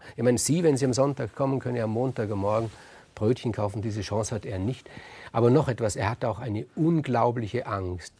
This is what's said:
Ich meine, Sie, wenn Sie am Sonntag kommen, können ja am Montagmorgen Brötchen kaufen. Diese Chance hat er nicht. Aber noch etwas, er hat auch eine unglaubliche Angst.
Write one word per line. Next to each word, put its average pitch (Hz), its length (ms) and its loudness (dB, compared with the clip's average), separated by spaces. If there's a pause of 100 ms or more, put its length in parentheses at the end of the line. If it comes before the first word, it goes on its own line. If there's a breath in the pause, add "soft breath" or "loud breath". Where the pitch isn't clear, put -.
(160 loud breath)
Ich 113 80 -4
meine, 123 140 4
Sie, 156 260 2
wenn 147 140 6
Sie 135 80 0
am 127 80 2
Sonntag 131 420 0
kommen, 135 240 0
können 123 180 -4
ja 113 80 0
am 107 60 0
Montagmorgen 107 800 0 (460 loud breath)
Brötchen 117 360 0
kaufen. 104 300 -4
Diese 107 200 -4
Chance 104 340 -2
hat 104 100 -6
er 95 140 -6
nicht. 110 300 -4 (420 loud breath)
Aber 120 180 6
noch 135 180 6
etwas, 113 280 0
er 104 140 0
hat 120 160 -4
auch 110 140 -2
eine 110 260 -4 (100)
unglaubliche 120 880 0
Angst. 92 540 -6